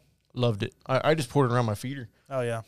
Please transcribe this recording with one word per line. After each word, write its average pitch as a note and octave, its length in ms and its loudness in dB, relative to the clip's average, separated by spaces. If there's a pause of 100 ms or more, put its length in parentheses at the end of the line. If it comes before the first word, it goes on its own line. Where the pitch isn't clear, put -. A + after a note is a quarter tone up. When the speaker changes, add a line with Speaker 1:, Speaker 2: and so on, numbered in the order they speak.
(340)
Speaker 1:
loved A#2+ 280 0
it. - 120 -6 (120)
I, C3 240 2
I D#3+ 60 4
just D3+ 120 -4
poured C3+ 220 2
it A#2+ 40 2
around B2 120 2
my G#2+ 80 0
feeder. B2+ 340 -10 (220)
Speaker 2:
Oh, C3+ 120 -2
yeah. A#2 260 -4